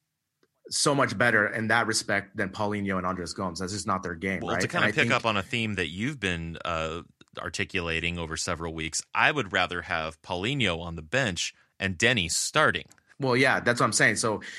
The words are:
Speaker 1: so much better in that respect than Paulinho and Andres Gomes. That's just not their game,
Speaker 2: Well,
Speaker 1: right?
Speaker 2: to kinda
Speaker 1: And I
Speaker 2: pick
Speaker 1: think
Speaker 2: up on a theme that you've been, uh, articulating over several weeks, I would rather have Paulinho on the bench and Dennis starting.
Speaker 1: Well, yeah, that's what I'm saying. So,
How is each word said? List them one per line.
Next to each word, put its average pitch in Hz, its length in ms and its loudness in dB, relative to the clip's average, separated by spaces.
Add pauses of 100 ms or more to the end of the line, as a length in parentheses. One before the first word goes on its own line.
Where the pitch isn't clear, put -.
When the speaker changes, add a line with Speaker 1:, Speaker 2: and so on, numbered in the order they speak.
(680)
Speaker 1:
so - 260 2
much 127 220 2
better 110 300 6
in 110 220 -2
that 113 180 4
respect 104 500 -2
than 98 140 -2
Paulinho 101 480 -2
and 90 80 -2
Andres 90 260 -4
Gomes. 90 280 -6
That's 92 120 -4
just 98 140 -6
not 95 160 0
their 87 120 -6
game, 90 260 -2
Speaker 2:
Well, 87 140 -2
Speaker 1:
right? 87 60 0
Speaker 2:
to 123 80 -2
kinda 170 180 0
Speaker 1:
And 107 60 2
I - 0 -
Speaker 2:
pick 147 160 2
Speaker 1:
think 131 40 2
Speaker 2:
up 120 120 2
on 110 120 2
a 98 60 0
theme 110 340 -2
that 87 120 0
you've 113 320 -4
been, 85 440 -2
uh, 80 380 -4 (360)
articulating 85 800 -2
over 80 180 -4
several 82 380 -4
weeks, 80 280 -4 (120)
I 120 160 6
would 120 220 -2
rather 90 300 2
have 80 400 -4
Paulinho 95 580 -2
on 85 160 -8
the 85 60 -8
bench 98 520 -2 (240)
and 95 200 -2
Dennis 117 380 2
starting. 139 500 2 (340)
Speaker 1:
Well, 127 160 2
yeah, 123 240 4
that's 151 180 2
what 139 80 4
I'm 110 60 0
saying. 117 240 4
So, 107 260 -2 (160)